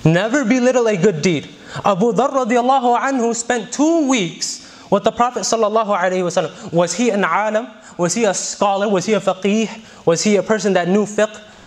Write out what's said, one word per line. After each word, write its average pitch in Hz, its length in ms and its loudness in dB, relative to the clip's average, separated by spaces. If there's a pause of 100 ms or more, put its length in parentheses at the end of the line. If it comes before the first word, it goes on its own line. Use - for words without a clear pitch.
Never 220 400 2
belittle 247 440 2
a 208 80 0
good 165 260 0
deed. 165 260 -2 (360)
Abu 202 280 2
Dharr 262 320 0
radiallahu 240 540 2
anhu 233 360 -2
spent 240 380 -4
two 311 360 2
weeks 202 520 -4 (300)
with 196 140 0
the 220 80 2
Prophet 240 300 0
sallallahu 214 540 0
alaihi 185 260 0
wasallam. 175 500 -4
Was 170 220 2
he 233 160 0
an 196 140 0
alim? 214 440 -2 (280)
Was 170 180 -2
he 233 100 0
a 190 100 0
scholar? 202 540 -2
Was 185 180 0
he 220 80 0
a 190 60 0
faqih? 202 500 0 (340)
Was 165 180 2
he 208 140 2
a 185 60 2
person 202 320 0
that 175 140 2
knew 202 180 2
fiqh? 208 340 -2 (260)